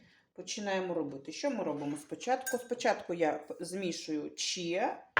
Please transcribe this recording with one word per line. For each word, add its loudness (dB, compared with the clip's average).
Починаємо 0
робити. -2
Що 0
ми 0
робимо 0
спочатку? 0
Спочатку 0
я 4
п-, -6
змішую -2
чіа 0